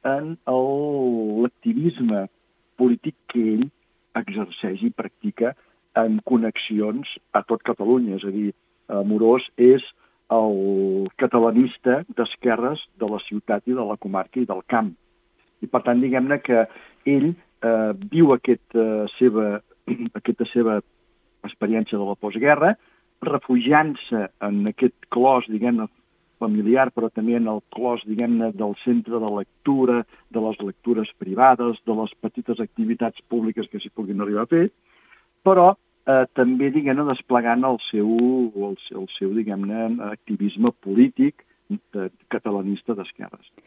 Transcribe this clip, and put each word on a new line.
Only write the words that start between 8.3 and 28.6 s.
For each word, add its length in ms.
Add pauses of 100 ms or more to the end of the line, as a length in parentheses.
dir, 200 (360)
Amorós 560 (140)
és 260 (480)
el 760 (120)
catalanista 840 (140)
d'esquerres 640 (200)
de 100
la 140
ciutat 440
i 80
de 80
la 160
comarca 400
i 80
del 220
camp. 240 (680)
I, 60
per 180
tant, 160
diguem-ne 440
que 200 (440)
ell, 260
eh, 580 (200)
viu 220
aquest, 400
eh, 320 (120)
seva, 400 (300)
<clears throat> 320
aquesta 320
seva 260 (640)
experiència 540
de 80
la 120
postguerra, 580 (460)
refugiant-se 1080 (160)
en 260
aquest 400
clos, 400
diguem-ne, 380 (500)
familiar, 560
però 160
també 240
en 160
el 80 (160)
clos, 320
diguem-ne, 480
del 300